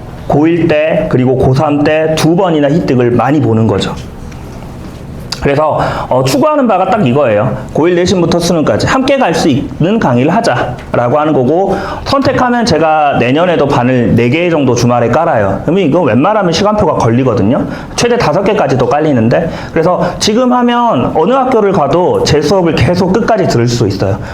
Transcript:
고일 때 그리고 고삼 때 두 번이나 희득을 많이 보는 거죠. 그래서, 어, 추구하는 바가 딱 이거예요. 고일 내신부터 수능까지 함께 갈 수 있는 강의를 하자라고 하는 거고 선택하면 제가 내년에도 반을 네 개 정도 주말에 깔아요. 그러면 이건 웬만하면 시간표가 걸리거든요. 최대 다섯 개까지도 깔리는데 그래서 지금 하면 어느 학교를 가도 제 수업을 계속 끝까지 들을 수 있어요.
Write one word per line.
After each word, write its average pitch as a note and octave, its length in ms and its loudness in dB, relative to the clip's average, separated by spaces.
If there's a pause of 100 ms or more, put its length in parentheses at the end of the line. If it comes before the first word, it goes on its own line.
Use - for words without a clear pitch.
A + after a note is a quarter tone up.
(280)
고일 D#3+ 400 2
때 D#3 420 0
그리고 C3 260 2
고삼 C#3+ 480 2
때 D#3 320 0
두 D#3+ 200 2
번이나 E3 340 2
희득을 B2+ 420 0
많이 B2+ 280 2
보는 A2+ 260 2
거죠. F#2+ 280 -2 (1500)
그래서, C#3+ 360 0 (300)
어, B2+ 160 0
추구하는 C#4 420 0
바가 F#3 240 2
딱 G#3+ 160 0
이거예요. A#2+ 480 0 (200)
고일 F3 220 2
내신부터 F3 420 0
수능까지 D#3+ 480 0
함께 C4+ 320 0
갈 F#3+ 160 0
수 - 160 0
있는 D3+ 480 -2
강의를 C#3 360 2
하자라고 B2+ 840 -2
하는 D3+ 140 0
거고 D#3 420 0 (300)
선택하면 B3+ 580 0
제가 D#3 560 2
내년에도 D3 480 2
반을 A#2+ 480 2
네 A#2+ 140 2
개 E3+ 180 0
정도 C#3+ 260 0
주말에 A#2+ 360 2
깔아요. A#2+ 560 0
그러면 F#3+ 180 0
이건 D#3+ 200 2
웬만하면 E3+ 460 2
시간표가 G3 440 0
걸리거든요. A#2 720 0 (280)
최대 A#3+ 220 0
다섯 D#3 260 0
개까지도 C#3+ 460 0
깔리는데 D3 640 0 (200)
그래서 E3+ 320 0 (160)
지금 A#3+ 360 0
하면 A#3+ 600 0
어느 F3 200 2
학교를 A3+ 380 2
가도 D3+ 520 0
제 D3 160 2
수업을 E3+ 340 0
계속 F3 380 0
끝까지 G#3 340 0
들을 A#2+ 220 0
수 A#2+ 180 0
있어요. G2 300 -2 (180)